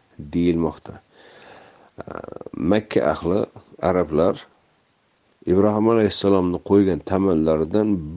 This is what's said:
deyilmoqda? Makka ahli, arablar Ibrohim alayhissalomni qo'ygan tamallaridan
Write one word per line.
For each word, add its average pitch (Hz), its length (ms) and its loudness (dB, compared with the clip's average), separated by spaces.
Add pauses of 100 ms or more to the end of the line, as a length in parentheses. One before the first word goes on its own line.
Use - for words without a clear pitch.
(320)
deyilmoqda? 82 640 -2 (1800)
Makka 107 300 0 (120)
ahli, 87 280 -2 (380)
arablar 85 560 0 (1120)
Ibrohim 104 420 2
alayhissalomni 98 760 2
qo'ygan 95 400 2
tamallaridan 87 840 0 (280)